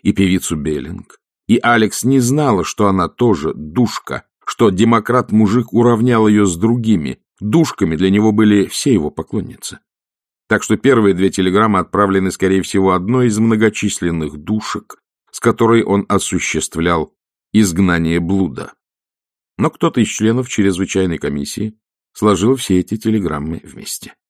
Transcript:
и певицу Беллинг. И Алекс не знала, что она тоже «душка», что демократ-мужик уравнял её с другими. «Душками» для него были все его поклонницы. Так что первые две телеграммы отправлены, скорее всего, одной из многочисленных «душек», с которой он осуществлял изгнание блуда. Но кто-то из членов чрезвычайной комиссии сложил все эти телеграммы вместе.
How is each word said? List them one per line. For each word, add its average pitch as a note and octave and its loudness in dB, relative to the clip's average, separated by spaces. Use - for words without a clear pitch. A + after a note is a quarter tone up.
и F#2+ 0
певицу F#2 0
Беллинг. D2+ -8
И A2 4
Алекс A2+ 0
не C3 4
знала, B2 0
что - -2
она F#2+ 0
тоже E2 0
«душка», D#2 -4
что A2+ 2
демократ-мужик A2+ 2
уравнял A#2 2
её G#2 4
с F2 -2
другими. G#2+ -2
«Душками» G#2 0
для F#2+ 2
него G#2 4
были G#2 4
все - -2
его D2 0
поклонницы. - -10
Так G#2+ 0
что A2 0
первые A2 4
две F#2 2
телеграммы G2 0
отправлены, F#2+ 0
скорее F#2+ 0
всего, F#2+ 0
одной A2+ 0
из G#2+ 0
многочисленных G2+ 0
«душек», G2+ -8
с - -14
которой A2+ 2
он G2+ -2
осуществлял E2+ -2
изгнание E2+ 2
блуда. F2 -4
Но C3+ 0
кто-то D3+ -2
из G#2+ 2
членов A#2 -2
чрезвычайной F#2+ -2
комиссии D2 -6
сложил G#2 0
все F#2 0
эти A2 -6
телеграммы E2 -4
вместе. - -16